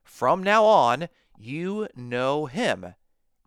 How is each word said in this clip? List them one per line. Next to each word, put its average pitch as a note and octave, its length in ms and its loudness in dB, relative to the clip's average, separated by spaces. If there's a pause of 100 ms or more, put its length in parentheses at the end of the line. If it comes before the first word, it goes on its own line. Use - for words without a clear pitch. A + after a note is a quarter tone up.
From E3 400 -2
now G#3+ 240 4
on, D#3 440 4 (280)
you E3+ 560 -8
know B2+ 520 -2
him A#2+ 500 -4 (520)